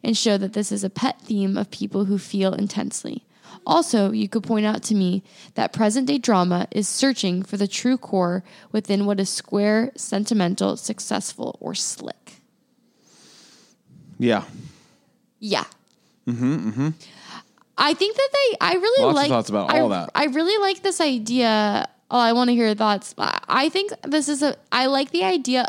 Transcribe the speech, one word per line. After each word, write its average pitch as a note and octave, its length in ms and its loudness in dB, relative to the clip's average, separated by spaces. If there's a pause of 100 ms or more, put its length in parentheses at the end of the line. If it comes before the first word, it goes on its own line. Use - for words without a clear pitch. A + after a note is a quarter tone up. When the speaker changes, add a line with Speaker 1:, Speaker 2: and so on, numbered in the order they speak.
Speaker 1:
and A3+ 140 0
show G#3+ 220 2
that G3 140 -4
this G#3 180 -2
is G3+ 120 -4
a F#3+ 60 -2
pet - 320 -4
theme G3 340 0
of G#3 140 -2
people - 360 -4
who G3 120 0
feel F#3+ 380 -2
intensely. - 680 -6 (440)
Also, A3+ 440 4
you G#3+ 160 0
could G#3+ 140 -2
point G#3+ 240 0
out G#3+ 180 0
to A3 120 0
me F#3+ 260 2 (320)
that - 200 -2
present-day B3+ 440 2
drama F3+ 540 2
is G#3 160 -2
searching F#3+ 560 0
for G3+ 140 -8
the G3+ 100 0
true B3+ 300 0
core F3+ 460 -2 (280)
within G3+ 340 0
what G3+ 140 0
is F#3+ 100 0
square, G#3+ 680 0
sentimental, G3 800 0
successful, - 840 -6
or - 160 -8
slick." - 680 -10 (1800)
Speaker 2:
Yeah. A#2 260 2 (960)
Speaker 1:
Yeah. F3 260 -2 (600)
Speaker 2:
Mm-hmm, A#2+ 420 -2
mm-hmm. C3+ 200 -2 (880)
Speaker 1:
I D4 160 2
think G#4 240 -2
that C5+ 160 2
they, C#5 260 2
I F4 140 2
really A4 320 2
Speaker 2:
Lots - 60 4
of D#4 40 4
Speaker 1:
like, C#4+ 140 2
Speaker 2:
thoughts - 200 0
about G2+ 220 0
Speaker 1:
I, - 80 4
Speaker 2:
all A2+ 100 4
that. F2+ 240 -2
Speaker 1:
I D4 120 0
really E4 360 0
like G4 220 -2
this F#4+ 160 -2
idea. A3+ 880 2 (240)
Oh, B3 80 2
I A#3 140 4
wanna B3 200 4
hear A#3 120 4
your G#3+ 100 2
thoughts. G#3 420 0
I, - 300 -2
I C#4 220 2
think G4 220 -2 (120)
this C#4 240 0
is C#4+ 160 -2
a, C#4+ 140 0 (140)
I B3+ 160 2
like C4+ 240 0
the F4 120 0
idea B3+ 460 2